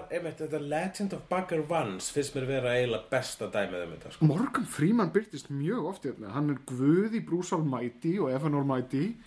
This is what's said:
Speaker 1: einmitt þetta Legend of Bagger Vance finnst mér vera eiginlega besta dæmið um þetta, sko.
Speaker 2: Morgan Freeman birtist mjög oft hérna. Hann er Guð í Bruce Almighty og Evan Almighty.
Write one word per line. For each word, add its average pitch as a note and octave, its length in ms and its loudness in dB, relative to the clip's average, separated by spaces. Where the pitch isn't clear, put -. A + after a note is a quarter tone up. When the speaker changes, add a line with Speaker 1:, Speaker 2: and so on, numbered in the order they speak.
Speaker 1:
einmitt E3 260 -4
þetta D3+ 240 -4
Legend F3+ 540 -2
of - 100 -10
Bagger F3+ 380 0
Vance C#3 500 -2
finnst C#3+ 240 -2
mér B2+ 100 -2
vera B2+ 300 2
eiginlega A#2+ 320 0
besta A#2+ 400 -2
dæmið F#2 340 0
um E2 120 -6
þetta, - 180 -14
sko. D#3+ 160 6
Speaker 2:
Morgan G3+ 380 0
Freeman F3+ 440 2
birtist F#3+ 380 -2
mjög D#3 400 -2
oft G3 160 -10
hérna. A2 260 -8
Hann D3 220 0
er C3 140 -4
Guð E3 500 4
í F3 80 -2
Bruce F3 320 0
Almighty C3+ 640 0
og C#3+ 120 2
Evan D3 240 2
Almighty. C#3 640 0